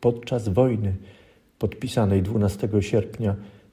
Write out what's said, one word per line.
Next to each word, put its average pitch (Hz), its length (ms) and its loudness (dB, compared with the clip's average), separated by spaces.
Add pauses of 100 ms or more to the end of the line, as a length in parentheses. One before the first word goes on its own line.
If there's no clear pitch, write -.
podczas 117 480 -2
wojny, 104 460 2 (640)
podpisanej 101 640 0
dwunastego 104 600 0
sierpnia 104 520 0 (380)